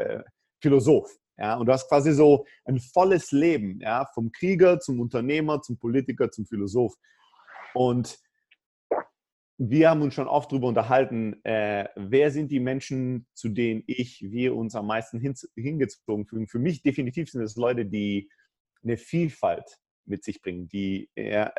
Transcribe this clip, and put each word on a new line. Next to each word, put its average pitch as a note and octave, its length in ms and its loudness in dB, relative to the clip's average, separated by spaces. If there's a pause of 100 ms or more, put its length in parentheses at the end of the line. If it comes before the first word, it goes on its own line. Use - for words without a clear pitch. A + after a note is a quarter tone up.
(180)
äh, - 60 -12 (380)
Philosoph, C#3 500 4 (260)
ja. G#2 180 -2
Und A#2+ 120 -2
du B2+ 60 8
hast C3 160 -2
quasi D3 240 4
so D3 320 8 (200)
ein B2+ 140 -2
volles F#3 520 2
Leben, C#3 500 0
ja, A#2 320 -2
vom A2+ 180 -4
Krieger F3+ 480 4
zum C3 200 -4
Unternehmer, C#3+ 640 -2
zum A#2+ 160 -8
Politiker, B2 540 -2
zum A2 140 -10
Philosoph. G#2 500 -2 (800)
Und B2 460 0 (1400)
wir D3 340 4
haben D#3 100 2
uns C#3 140 0
schon C#3 120 -4
oft C#3+ 240 -2
drüber B2+ 160 -2
unterhalten, A2+ 680 0 (100)
äh, G#2 500 -2
wer C3 360 2
sind D3 200 -4
die C#3 80 0
Menschen, B2+ 720 -4
zu - 160 -8
denen A2 360 -2
ich, B2 460 -6
wir B2 240 -2
uns A2+ 200 -6
am G#2 120 -6
meisten A2+ 320 -4
hin-, C#3 160 -4 (200)
hingezogen A#2 720 -4
fühlen. A2 220 -8
Für - 120 -8
mich D3+ 220 -2
definitiv C#3 480 -4
sind B2 120 -8
es G#2+ 140 -8
Leute, A#2+ 300 -2
die G2+ 440 -4 (540)
eine A2+ 140 -4
Vielfalt C#3+ 800 -4 (280)
mit G2 180 -8
sich - 180 -10
bringen, F2+ 260 -8
die G2 460 -6
eher, G#2+ 460 -2